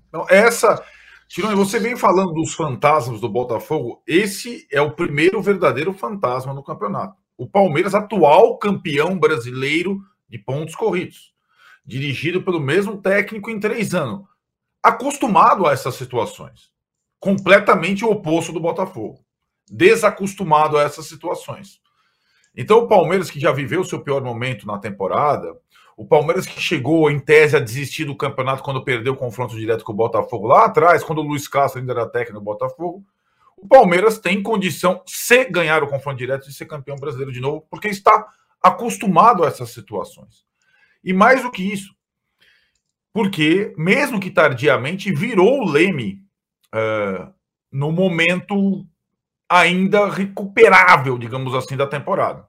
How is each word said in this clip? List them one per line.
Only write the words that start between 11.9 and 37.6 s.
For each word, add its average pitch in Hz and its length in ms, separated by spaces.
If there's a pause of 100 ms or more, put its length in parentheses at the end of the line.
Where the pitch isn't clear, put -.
pelo 175 160
mesmo 196 420
técnico 202 480
em 220 100
três 214 360
anos, 113 260 (600)
acostumado 247 840
a 147 80
essas 127 220
situações, 110 720 (500)
completamente 196 840
o 220 60
oposto 165 420
do 165 60
Botafogo, 165 640 (460)
desacostumado 170 1040
a 147 60
essas 147 240
situações. 160 720 (720)
Então 208 260
o 233 80
Palmeiras, 185 440
que 147 80
já 151 120
viveu 143 300
o 170 40
seu - 160
pior 139 200
momento 120 460
na 104 100
temporada, 98 800 (380)
o 120 100
Palmeiras 160 400
que - 160
chegou, 151 480
em 143 100
tese, 151 360
a 147 40
desistir 131 440
do 139 120
campeonato 131 460
quando 131 220
perdeu 127 300
o 131 40
confronto 120 380
direto 110 300
com 113 80
o - 20
Botafogo 110 520
lá 135 180
atrás, 160 380
quando 156 160
o 156 40
Luiz 147 240
Castro 139 320
ainda 127 140
era 117 120
técnico 113 340
do 101 60
Botafogo, 131 580 (520)
o 202 120
Palmeiras 208 520
tem 196 240
condição, 185 640
se - 400
ganhar 160 360
o 139 60
confronto 135 300
direto, 127 280
de 143 80
ser 160 120
campeão 143 320
brasileiro 135 340
de 123 80
novo, 147 300